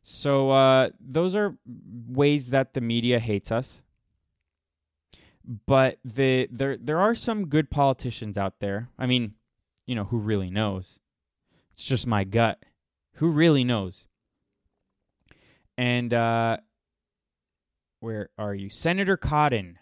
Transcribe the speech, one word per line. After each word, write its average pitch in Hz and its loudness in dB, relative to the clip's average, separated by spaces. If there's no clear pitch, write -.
So, 135 0
uh, 131 6
those 165 -2
are 208 -2
ways 123 0
that 135 0
the 135 -4
media 117 2
hates 110 -2
us. 120 -6
But 131 4
the, 127 2
there, 135 -4
there 147 -4
are 214 2
some 214 -4
good 147 0
politicians 127 -2
out 98 -4
there. 101 -6
I 127 -4
mean, 120 0
you 127 -6
know, 107 -4
who 117 -4
really 101 -2
knows? 98 -6
It's - -18
just 127 -2
my 107 0
gut. 107 0
Who 165 0
really 151 4
knows? 104 -4
And, 123 0
uh, 117 2
where 110 -8
are 104 -6
you? 98 -8
Senator 185 0
Cotton. 135 0